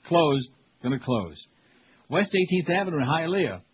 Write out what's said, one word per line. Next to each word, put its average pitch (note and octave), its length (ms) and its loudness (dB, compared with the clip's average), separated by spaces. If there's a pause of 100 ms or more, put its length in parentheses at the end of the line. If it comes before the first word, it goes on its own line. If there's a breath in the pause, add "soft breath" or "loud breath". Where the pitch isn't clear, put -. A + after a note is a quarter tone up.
Closed. D3 440 2 (320)
Gonna B2+ 160 -2
close. G#2 380 -4 (720 soft breath)
West F#3+ 240 0
Eighteenth F#3 340 2
Avenue F3 300 -2
in B2+ 100 0
Hialeah. D#3+ 540 -2 (120)